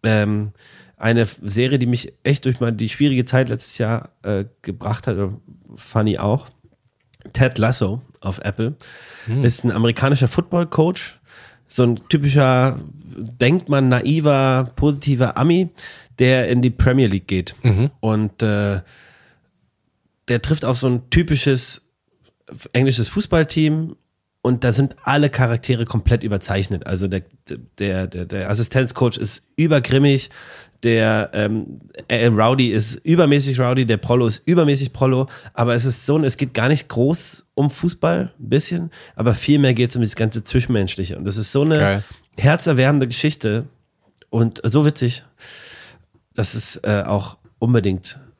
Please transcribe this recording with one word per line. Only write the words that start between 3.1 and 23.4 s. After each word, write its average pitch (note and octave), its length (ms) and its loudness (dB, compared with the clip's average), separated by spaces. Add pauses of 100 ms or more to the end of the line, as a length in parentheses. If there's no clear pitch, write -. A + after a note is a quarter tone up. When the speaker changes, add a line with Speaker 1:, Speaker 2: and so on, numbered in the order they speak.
Speaker 1:
Zeit B2+ 260 0
letztes - 280 -8
Jahr, A2+ 300 -4 (140)
äh, G2+ 240 -4 (160)
gebracht G#2+ 440 -8
hat, G#2 100 -2
oder G2 160 -2 (440)
Fanny G#2+ 420 0
auch. G#2+ 300 -2 (880)
Ted B2+ 240 0
Lasso A2+ 420 -2 (220)
auf F#2+ 160 -6
Apple A2+ 360 -4 (520)
Speaker 2:
Hm. A#2+ 180 -2
Speaker 1:
ist A#2+ 200 2
ein A#2+ 80 2
amerikanischer B2 540 2
Football-Coach, E3+ 960 -2 (480)
so - 160 0
ein A#2+ 120 2 (120)
typischer, C3+ 680 2 (380)
denkt B2 540 0
man, C#3 200 4
naiver, C3 840 2
positiver C#3+ 640 0
Ami, E3+ 320 2 (500)
der B2+ 300 4
in B2 140 2
die B2 80 4
Premier B2+ 380 4
League F#2+ 200 -2
geht. F#2 340 -4
Speaker 2:
Mhm. A2+ 280 2 (100)
Speaker 1:
Und, G#2+ 420 -2
äh, G2+ 380 0 (1500)
der A#2+ 140 0
trifft D#3 220 -2
auf B2 140 0
so C3 100 -2
ein B2 220 -2
typisches D3 800 0 (840)
englisches B2 360 2
Fußballteam D#3+ 880 0 (460)